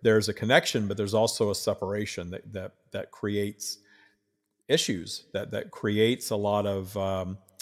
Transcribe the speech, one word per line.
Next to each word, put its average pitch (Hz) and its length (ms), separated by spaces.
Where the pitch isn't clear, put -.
There's 110 280
a 101 40
connection, 117 540
but 98 100
there's 101 160
also 110 380
a 95 40
separation 101 760
that, 104 220
that, 95 200
that 98 200
creates 101 680
issues, 104 680
that, 98 180
that 123 200
creates 110 600
a 113 40
lot 104 300
of, 98 320
um, 95 400